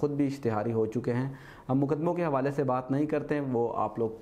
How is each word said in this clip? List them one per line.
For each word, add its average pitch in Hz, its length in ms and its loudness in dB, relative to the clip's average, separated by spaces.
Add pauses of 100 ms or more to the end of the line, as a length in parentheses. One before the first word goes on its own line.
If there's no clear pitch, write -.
ख़ुद 147 100 2
भी 143 160 0
इश्तिहारी 113 440 -2
हो 113 160 2
चुके 120 240 -2
हैं। 131 280 -2 (300)
हम 131 100 4
मुकदमों 151 360 2
के 175 80 -2
हवाले 139 300 2
से 143 120 0
बात 127 260 0
नहीं 143 160 2
करते 147 280 0
हैं, 147 80 0
वो 123 260 2
आप 107 300 -2
लोग 113 240 -2